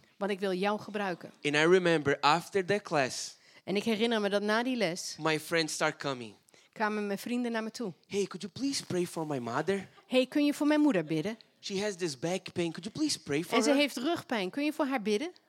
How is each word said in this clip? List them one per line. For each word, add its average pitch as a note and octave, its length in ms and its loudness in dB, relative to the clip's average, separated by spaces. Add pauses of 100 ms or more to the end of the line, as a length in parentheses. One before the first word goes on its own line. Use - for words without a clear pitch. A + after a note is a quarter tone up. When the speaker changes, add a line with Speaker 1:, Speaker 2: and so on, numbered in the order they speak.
(160)
Speaker 1:
Want G3 140 -2
ik F#3+ 100 -4
wil G3 120 0
jou G3+ 280 0
gebruiken." G3+ 520 -6 (100)
Speaker 2:
And D3 120 0
I D3+ 120 6
remember E3 540 6
after E3+ 440 2
that G3+ 180 0
class, - 540 -2 (280)
Speaker 1:
En F#3 120 -2
ik G3+ 80 0
herinner A3+ 360 2
me G#3 80 2
dat G3+ 140 2
na G#3+ 200 2
die B3+ 140 -2
les F3+ 420 -2
Speaker 2:
my D#3 220 2
friends D#3+ 340 0
start D#3 240 0
coming. B2 360 -6 (380)
Speaker 1:
kwamen G#3 340 0
mijn G3 120 -2
vrienden A#3+ 340 -2
naar A3+ 100 -2
me A3+ 80 -6
toe. A3 220 -8 (140)
Speaker 2:
"Hey, G3 200 -2
could F3+ 160 -10
you G#3 100 -10
please C4+ 340 -4
pray F3+ 200 -2
for E3 200 -6
my D3 120 -2
mother? D3+ 500 -2 (180)
Speaker 1:
"Hey, B3+ 200 4
kun D4 180 2
je D4 100 2
voor D4 120 0
mijn D4+ 140 4
moeder A#3+ 240 4
bidden? D#3+ 340 -2 (220)
Speaker 2:
She F#3+ 220 -4
has G#3 140 -4
this E3 220 -4
back E3+ 340 -4
pain. E3+ 200 -2
Could E3 120 -12
you A3 140 -8
please D4+ 220 0
pray D3 240 -2
for - 120 0
Speaker 1:
En B3+ 60 4
ze A3 60 2
Speaker 2:
her?" C#4 100 6
Speaker 1:
heeft C#4+ 180 2
rugpijn. A#3+ 540 -2
Kun C#4+ 140 -4
je D4+ 80 -2
voor D4+ 140 -2
haar C4 160 -2
bidden?" G#3+ 260 -2 (200)